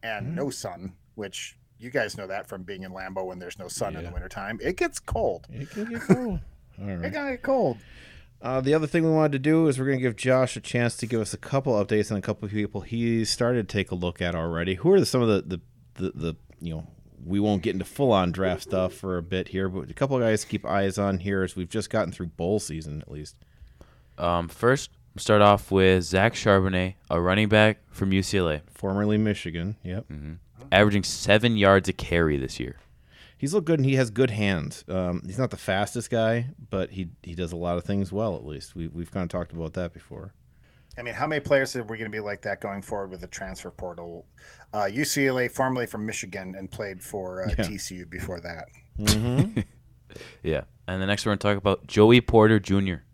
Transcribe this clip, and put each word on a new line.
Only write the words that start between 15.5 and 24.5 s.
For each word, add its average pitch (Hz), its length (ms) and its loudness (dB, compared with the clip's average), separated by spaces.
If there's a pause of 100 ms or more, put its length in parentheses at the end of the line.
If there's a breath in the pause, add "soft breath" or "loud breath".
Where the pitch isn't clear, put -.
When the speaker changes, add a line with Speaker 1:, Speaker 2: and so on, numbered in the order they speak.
Speaker 2:
the, 87 60 -6
the, 92 120 -2
the, 80 220 -4 (240)
you 82 140 -8
know, 80 120 -10 (380)
we 92 160 0
won't 104 220 2
get 110 120 0
into 92 100 -4
full-on 101 460 4
draft 90 320 -2
stuff 92 320 -2
for 92 240 -6
a 85 40 -6
bit 92 260 -4
here, 95 200 -4
but 90 220 -8
a - 40 -12
couple 139 220 -2
of 123 60 0
guys 110 200 2
to - 60 -12
keep 104 160 -4
eyes 98 340 0
on 98 200 0
here 98 240 -2
as 90 140 -4
we've 90 120 -6
just 110 220 -6
gotten 98 220 -2
through 90 160 -8
bowl 92 320 -2
season, 78 420 -10
at - 80 -16
least. 73 260 -14 (840 soft breath)
Speaker 3:
Um, 87 300 0
first, 123 420 0 (260)